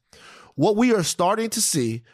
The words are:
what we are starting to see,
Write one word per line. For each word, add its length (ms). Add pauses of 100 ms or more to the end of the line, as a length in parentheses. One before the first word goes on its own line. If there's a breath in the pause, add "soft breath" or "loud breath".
(560 loud breath)
what 220
we 160
are 100
starting 460
to 120
see, 420 (100)